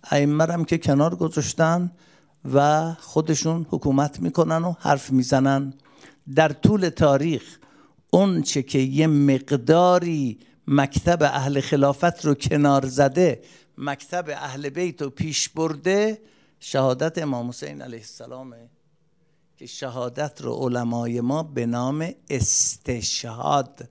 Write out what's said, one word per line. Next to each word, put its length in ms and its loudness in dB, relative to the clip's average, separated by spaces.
ائمه 340 2
رو 80 -4
هم 120 -2
که 140 -2
کنار 360 2
گذاشتن 760 -2
و 480 2
خودشون 720 -2
حکومت 500 0
می‌کنن 440 0
و 160 -4
حرف 300 0
می‌زنن. 640 2
در 140 6
طول 400 2
تاریخ 720 0
اون 320 4
چه 200 -2
که 160 -2
یه 280 2
مقداری 1300 2
مکتب 540 2
اهل 380 0
خلافت 640 0
رو 100 4
کنار 520 2
زده، 560 2
مکتب 500 -8
اهل 400 -8
بیت 340 -6
رو 80 -6
پیش 380 -4
برده، 680 -2
شهادت 580 0
امام 300 -4
حسین 340 -12
علیه 160 -16
السلامه 680 -20
که 100 -20
شهادت 720 -8
رو 140 -6
علمای 680 -2
ما 220 -2
به 240 -6
نام 440 -4
استشهاد 1600 -4